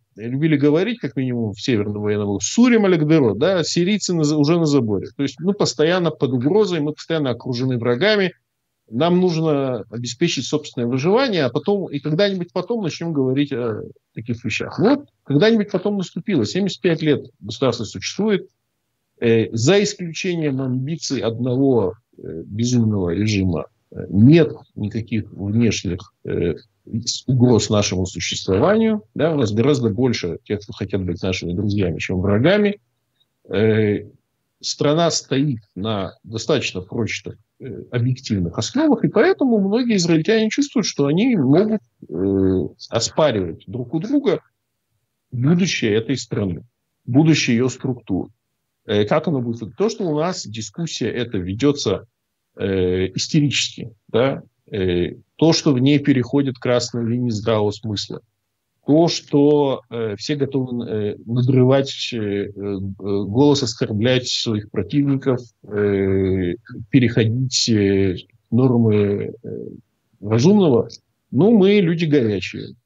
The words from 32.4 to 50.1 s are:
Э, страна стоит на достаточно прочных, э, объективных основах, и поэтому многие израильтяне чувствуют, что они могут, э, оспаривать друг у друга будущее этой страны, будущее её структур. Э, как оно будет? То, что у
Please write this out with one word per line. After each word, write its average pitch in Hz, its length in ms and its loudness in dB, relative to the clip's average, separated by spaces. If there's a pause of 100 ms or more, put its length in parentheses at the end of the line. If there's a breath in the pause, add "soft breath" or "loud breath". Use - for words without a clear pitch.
Э, 107 520 2 (600)
страна 156 500 0
стоит 139 500 -2 (160)
на 98 380 -6 (100)
достаточно 113 560 -4
прочных, - 560 -6 (240)
э, 123 220 -14 (100)
объективных 117 640 -2
основах, 262 460 0
и 160 40 2
поэтому 247 520 2
многие 220 360 0
израильтяне 180 540 2
чувствуют, 285 360 -2
что 139 200 -2
они 208 300 2
могут, 180 460 2 (260)
э, 95 500 2 (320)
оспаривать 113 800 -2
друг 123 260 -8
у 160 60 -2
друга 226 400 0 (920)
будущее 131 640 0
этой 117 220 -2
страны, 98 480 -6 (420)
будущее 139 500 2
её 127 120 2
структур. 120 640 -6 (560)
Э, 104 180 2
как 156 240 0
оно 139 120 0
будет? 117 360 -8
То, 202 120 0
что 226 160 -6
у 151 140 -2